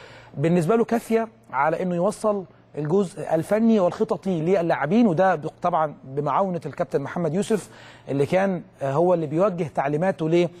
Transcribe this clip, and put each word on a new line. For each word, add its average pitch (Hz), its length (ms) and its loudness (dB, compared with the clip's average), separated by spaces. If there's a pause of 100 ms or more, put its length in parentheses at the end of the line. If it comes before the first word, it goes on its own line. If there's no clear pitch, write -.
(340)
بالنسبة 170 420 2
له 226 80 2
كافية 226 440 -2 (240)
على 156 300 0
إنه 180 120 -2
يوصل 202 500 -2 (340)
الجزء 156 560 -2
الفني 214 460 2
والخططي 185 600 -2
للاعبين، 170 640 2
وده 180 280 4
ب-، 156 160 -6 (120)
طبعًا 160 320 0 (100)
بمعاونة 147 640 -2
الكابتن 151 340 -4
محمد 151 340 -4
يوسف 208 340 -2 (400)
اللي 139 180 0
كان، 185 360 0 (200)
آه، 135 100 -2
هو 175 220 2
اللي 165 120 0
بيوجه 170 480 -2
تعليماته 165 760 0 (120)